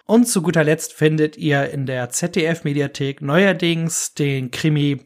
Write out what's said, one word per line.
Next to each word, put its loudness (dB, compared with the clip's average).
Und 6
zu 0
guter 2
Letzt 0
findet 2
ihr 0
in -6
der -4
Z-D-F-Mediathek -4
neuerdings 0
den -2
Krimi 0